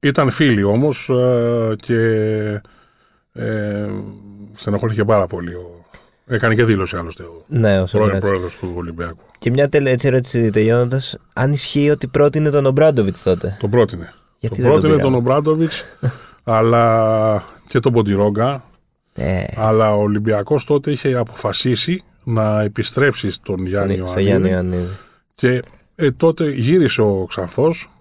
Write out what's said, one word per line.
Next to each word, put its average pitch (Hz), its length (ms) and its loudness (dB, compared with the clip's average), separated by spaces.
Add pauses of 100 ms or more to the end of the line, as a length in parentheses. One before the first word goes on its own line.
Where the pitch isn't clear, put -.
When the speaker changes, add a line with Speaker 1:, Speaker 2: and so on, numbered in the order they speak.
Speaker 1:
Ήταν 143 300 0
φίλοι 117 320 2
όμως, 123 460 0
ε, 120 720 0
και, 117 180 -2 (1300)
ε, 104 560 -6 (680)
στενοχωρήθηκε 107 500 -2
πάρα 104 220 4
πολύ 87 280 -8
ο, 87 300 -16 (420)
έκανε 113 280 0
και 117 100 4
δήλωση 95 320 0
άλλωστε 82 260 -10
ο - 240 -20
Speaker 2:
Ναι, 113 220 0 (120)
ο 92 40 0
Speaker 1:
πρώην 90 40 -6
Speaker 2:
Σοκράτης. 101 400 0
Speaker 1:
πρόεδρος 90 280 -2
του 92 200 -8
Ολυμπιακού. 85 460 -10 (160)
Speaker 2:
Και - 120 -2
μια 139 180 2
τελε-, 139 220 2
έτσι 127 160 0
ερώτηση 123 440 0
τελειώνοντας, 120 680 0 (140)
αν 135 200 0
ισχύει 147 380 0
ότι 147 160 -2
πρότεινε 147 440 2
τον 143 160 2
Ομπράντοβιτς 131 560 2
τότε; 92 380 -2
Speaker 1:
Τον 104 100 -2
πρότεινε. 101 420 0 (260)
Speaker 2:
Γιατί 117 240 -6
Speaker 1:
Τον - 20 -2
Speaker 2:
δεν 127 80 6
τον 156 80 4
Speaker 1:
πρότεινε 151 220 2
Speaker 2:
πήραμε; - 0 -
Speaker 1:
τον 135 120 2 (200)
Ομπράντοβιτς, 156 500 0 (320)
Speaker 2:
<laughs> - 280 -20
Speaker 1:
αλλά 110 960 2 (260)
και 127 120 0
τον 127 120 2
Ποντιρόγκα. 107 720 0 (540)
Speaker 2:
Ε. 90 260 -2 (120)
Speaker 1:
Αλλά 110 400 2
ο 104 40 2
Ολυμπιακός 104 640 0
τότε 147 260 0
είχε 135 240 -2
αποφασίσει 123 880 -2 (220)
να 107 380 0
επιστρέψει 110 680 -2
στον - 260 -8
Speaker 2:
Στον 92 100 -6
Speaker 1:
Γιάννη 98 280 -2
Speaker 2:
Ι-, 92 120 -6
στον 92 160 -2
Γιάννη 95 280 2
Speaker 1:
Ιωαννίδη. 90 260 -2
Speaker 2:
Ιωαννίδη. 90 220 -6 (360)
Speaker 1:
Και, 123 280 0 (320)
ε, 151 160 0
τότε 160 400 0
γύρισε 135 520 2
ο 98 260 2
Ξανθός 156 600 -2 (100)